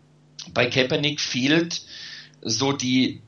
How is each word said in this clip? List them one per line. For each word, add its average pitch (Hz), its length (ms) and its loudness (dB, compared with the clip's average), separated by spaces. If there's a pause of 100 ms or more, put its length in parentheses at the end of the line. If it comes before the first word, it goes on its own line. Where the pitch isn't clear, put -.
(540)
Bei 120 120 2
Kaepernick 143 560 0
fehlt 160 600 0 (600)
so 123 300 0
die, 127 560 0